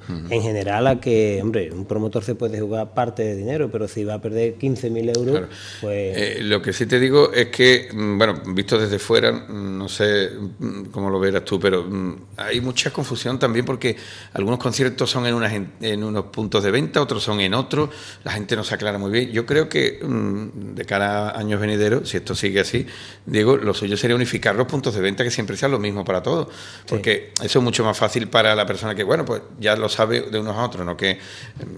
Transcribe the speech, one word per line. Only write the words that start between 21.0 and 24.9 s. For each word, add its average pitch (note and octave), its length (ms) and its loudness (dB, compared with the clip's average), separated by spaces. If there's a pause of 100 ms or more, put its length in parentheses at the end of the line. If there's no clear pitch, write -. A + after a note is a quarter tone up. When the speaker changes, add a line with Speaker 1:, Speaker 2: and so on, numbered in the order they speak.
Speaker 2:
a - 80 -6
años G#2 220 0
venideros, G#2 480 2
si - 80 -2
esto F2+ 180 -6
sigue G2 260 0
así, - 240 0 (400)
Diego, A2 320 4
lo A2 160 2
suyo G2+ 240 -2
sería A#2+ 200 2
unificar A2+ 400 0
los B2 100 2
puntos C3+ 300 -2